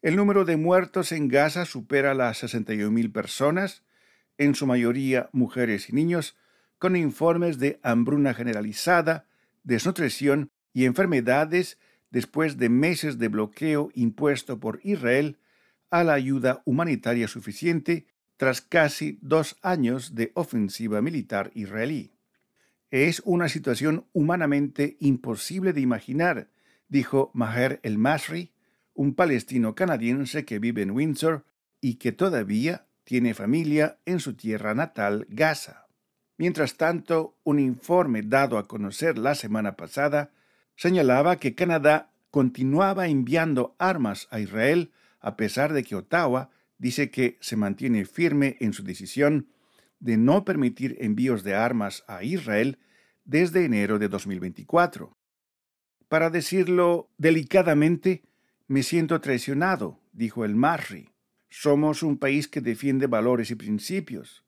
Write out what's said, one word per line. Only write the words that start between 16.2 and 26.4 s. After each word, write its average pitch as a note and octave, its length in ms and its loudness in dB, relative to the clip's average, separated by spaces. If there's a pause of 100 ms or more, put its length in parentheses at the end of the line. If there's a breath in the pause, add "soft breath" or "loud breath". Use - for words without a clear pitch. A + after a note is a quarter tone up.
humanitaria A#2+ 640 0
suficiente D#3+ 800 -4 (280)
tras C3 260 0
casi D#3 600 0
dos D3+ 400 0
años C3 540 -2
de A2+ 180 -2
ofensiva A2 720 -2
militar A2 500 -4
israelí. A2 600 -6 (760)
"Es C#3+ 360 2
una F3 220 2
situación C#3+ 640 -2
humanamente D3 880 0
imposible C#3 760 0
de D3 80 0
imaginar", C3 680 0 (380)